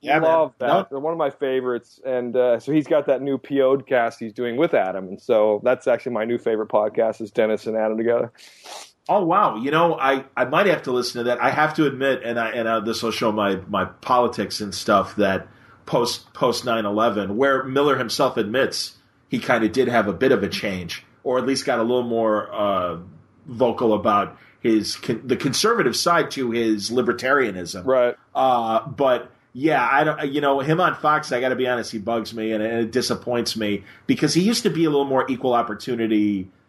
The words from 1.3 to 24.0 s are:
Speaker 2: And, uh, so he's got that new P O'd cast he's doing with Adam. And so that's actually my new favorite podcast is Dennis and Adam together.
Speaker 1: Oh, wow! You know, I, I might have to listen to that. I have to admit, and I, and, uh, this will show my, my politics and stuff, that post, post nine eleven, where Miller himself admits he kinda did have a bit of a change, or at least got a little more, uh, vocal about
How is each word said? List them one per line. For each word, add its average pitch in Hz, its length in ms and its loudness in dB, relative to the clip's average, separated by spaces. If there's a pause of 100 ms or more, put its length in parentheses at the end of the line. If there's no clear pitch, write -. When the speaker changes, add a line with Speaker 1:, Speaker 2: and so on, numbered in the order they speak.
Speaker 2:
And, 123 300 -4
uh, 123 240 4
so 139 140 -4
he's 151 140 2
got - 180 2
that 131 160 0
new 135 160 -2
P 139 240 -2
O'd 131 260 2
cast 117 320 0
he's 110 140 -10
doing 120 240 -4
with 170 160 2
Adam. 95 340 0
And 95 140 -12
so 107 420 2
that's 127 240 0
actually 123 240 0
my 110 140 -2
new 120 120 -2
favorite 110 300 -2
podcast 110 540 0
is 107 100 -10
Dennis 110 360 0
and 110 100 -4
Adam 110 200 0
together. 117 360 -2 (760)
Speaker 1:
Oh, 190 160 2
wow! 170 320 2
You 127 160 -4
know, 165 260 2
I, 135 280 0 (100)
I 127 80 0
might 160 240 2
have 156 160 0
to 131 80 -4
listen 123 280 -2
to 120 100 -4
that. 120 120 0
I 123 100 2
have 151 240 0
to 156 100 2
admit, 131 400 0
and 117 120 -4
I, 113 120 -2
and, 113 180 -4
uh, 113 140 0
this 110 200 -4
will 113 100 -2
show 110 200 0
my, 101 380 0
my 95 160 0
politics 120 760 -2
and 101 160 -10
stuff, 98 400 0
that 95 320 0 (380)
post, - 480 -4
post 120 320 0
nine 113 200 -2
eleven, 104 520 0
where 135 260 2
Miller 135 320 2
himself 127 400 0
admits 110 640 -2 (320)
he 127 100 -2
kinda 110 300 2
did 127 180 2
have 113 220 2
a 95 40 -2
bit 131 200 2
of 98 100 2
a 98 60 -2
change, 92 540 -8 (200)
or 127 160 0
at 117 80 -4
least 135 180 -2
got 123 140 0
a - 40 2
little 123 200 0
more, 113 500 0
uh, 95 440 -2 (500)
vocal 117 480 2
about 101 420 0 (240)